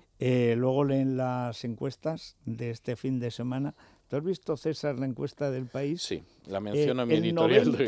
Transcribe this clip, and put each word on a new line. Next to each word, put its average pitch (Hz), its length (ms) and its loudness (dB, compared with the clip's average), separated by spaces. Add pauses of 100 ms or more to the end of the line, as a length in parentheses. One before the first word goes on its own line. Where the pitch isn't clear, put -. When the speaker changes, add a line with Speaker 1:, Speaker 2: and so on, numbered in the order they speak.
(200)
Speaker 1:
Eh, 123 360 4
luego 131 280 2
leen 135 340 2
las 123 480 -2
encuestas 139 800 -8
de 117 240 -6
este 117 260 -6
fin 131 240 -2
de 120 120 -4
semana. 127 420 -4 (340)
¿Tú - 80 -6
has 147 80 -2
visto, 170 340 -4
César, 147 400 -4
la 135 100 -2
encuesta 139 440 -4
del 127 160 -4
País? 143 340 -4
Speaker 2:
Sí, - 220 -6 (220)
la 95 140 -4
menciono 127 420 0
Speaker 1:
Eh, - 20 0
Speaker 2:
en 120 60 0
mi 117 60 4
Speaker 1:
el 160 100 4
Speaker 2:
editorial 170 400 6
de - 60 4
hoy 180 120 2
a - 40 4